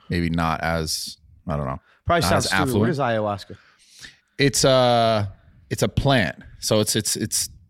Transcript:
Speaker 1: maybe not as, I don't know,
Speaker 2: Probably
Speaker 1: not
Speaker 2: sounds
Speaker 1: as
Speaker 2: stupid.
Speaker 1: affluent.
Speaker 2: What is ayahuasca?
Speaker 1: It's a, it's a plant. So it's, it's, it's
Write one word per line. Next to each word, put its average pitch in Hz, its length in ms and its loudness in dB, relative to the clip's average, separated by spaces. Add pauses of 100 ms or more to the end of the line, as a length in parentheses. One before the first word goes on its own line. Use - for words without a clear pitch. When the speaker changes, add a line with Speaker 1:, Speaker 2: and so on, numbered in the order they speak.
Speaker 1:
maybe 85 200 0
not 82 300 -2
as, 82 580 -6 (300)
I 73 80 -4
don't 73 100 -4
know, 65 140 -8 (260)
Speaker 2:
Probably 170 180 2
Speaker 1:
not - 60 0
Speaker 2:
sounds 147 180 2
Speaker 1:
as - 20 -4
Speaker 2:
stupid. - 140 2
Speaker 1:
affluent. 123 180 0
Speaker 2:
What 113 80 2
is 131 100 -2
ayahuasca? 107 560 -4 (840)
Speaker 1:
It's 139 280 2
a, 117 640 4 (380)
it's - 120 -4
a 110 60 2
plant. 123 480 0 (240)
So 110 220 2
it's, 107 160 -2
it's, - 180 -2
it's - 340 -4 (200)